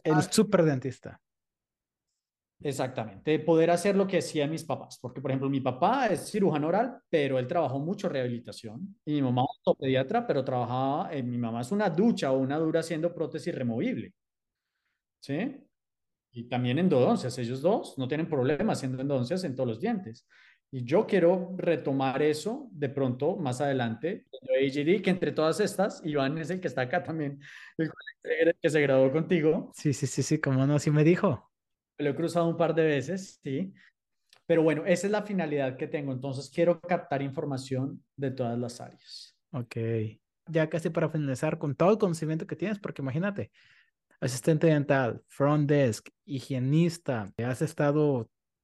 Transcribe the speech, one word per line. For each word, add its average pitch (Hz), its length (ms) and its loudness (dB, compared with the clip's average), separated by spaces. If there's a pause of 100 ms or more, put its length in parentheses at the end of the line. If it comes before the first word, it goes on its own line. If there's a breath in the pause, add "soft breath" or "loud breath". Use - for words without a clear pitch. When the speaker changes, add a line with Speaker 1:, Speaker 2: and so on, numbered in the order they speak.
(160)
Speaker 1:
estar - 180 2
Speaker 2:
superdentista. 160 880 2 (1400)
Speaker 1:
Exactamente, 131 720 -4
de 156 80 4
poder 165 320 4
hacer 185 240 2
lo 196 100 4
que 180 120 -2
hacían 147 340 -2
mis 160 140 -6
papás, - 360 -8
porque, 131 200 -10
por 131 100 -4
ejemplo, 135 180 0
mi 135 120 0
papá 190 460 2
es - 220 -2
cirujano 160 380 2
oral, 226 320 0 (100)
pero 135 300 2
él 123 80 -2
trabajó 139 320 0
mucho 160 300 -4
rehabilitación, 120 960 -6
y 151 80 -2
mi 147 80 2
mamá 123 220 2
es - 200 -4
ortopediatra, 135 640 0
pero 139 160 0
trabajaba, 131 720 -2
eh, 135 100 -6
mi 123 140 -4
mamá 117 240 -4
es 135 100 -6
una 202 180 0
ducha 165 420 2
o 131 60 2
una 135 200 0
dura 160 240 2
haciendo 165 320 -4
prótesis 160 420 -6
removible, 123 580 -4 (1080)
¿sí? 170 340 -6 (760)
Y 120 180 -14
también 123 300 0
endodoncias, 165 600 2
ellos 127 220 -4
dos 190 360 0
no 127 120 -4
tienen 151 180 -2
problema 147 460 0
haciendo 127 280 -4
endodoncias 139 440 -2
en 131 100 -6
todos 123 140 -2
los 110 100 -6
dientes. 185 480 -6 (420 soft breath)
Y 127 140 -8
yo 180 240 2
quiero 185 500 2
retomar 135 640 0
eso 202 500 0
de 139 180 -4
pronto 135 480 0
más 135 240 -2
adelante. 127 680 -2
Yo, - 220 -4
A 135 140 4
J 143 160 -2
D, 190 180 4
que 196 80 0
entre 151 220 0
todas 160 280 0
estas, - 460 -2
Iván 147 320 0
es 156 140 -6
el 185 80 -4
que 175 80 -6
está 131 140 -2
acá 151 200 0
también, 151 380 -6 (380 loud breath)
el 160 840 0
que 165 80 2
se 151 120 4
graduó 135 300 6
contigo. 160 640 2
Speaker 2:
Sí, 143 200 0
sí, 139 120 -2
sí, 135 160 -2
sí, 151 180 2
cómo 135 280 2
no, 147 100 4
sí 156 140 2
me 151 120 6
dijo. 170 460 2 (480)
Speaker 1:
Me 143 80 -4
lo 143 60 2
he 117 40 -2
cruzado 165 320 0
un 165 80 0
par 170 200 2
de 160 100 4
veces, 156 580 -2
sí. 156 300 -4 (720 loud breath)
Pero 165 160 4
bueno, 156 240 2
esa 185 220 2
es 202 40 0
la 208 120 0
finalidad 151 520 -2
que 151 120 -6
tengo. 139 260 -6
Entonces, 127 400 -8
quiero 170 260 2
captar 143 440 -4
información 139 840 -6 (100)
de 135 140 -4
todas 120 280 -4
las 120 220 -6
áreas. - 560 -20 (160)
Speaker 2:
Ok. 123 240 -8 (720)
Ya 156 220 0
casi 165 220 -4
para 160 180 0
finalizar, 156 480 -2
con 151 180 -4
todo 175 160 6
el 220 60 4
conocimiento 160 480 -2
que 151 100 -8
tienes, 202 240 -6
porque - 220 -10
imagínate, 156 500 -4 (680 soft breath)
asistente 151 460 2
dental, 139 600 2
front 147 420 2
desk, 139 380 2 (180)
higienista, 135 1080 0 (120)
has 127 160 -2
estado, 147 680 2 (340)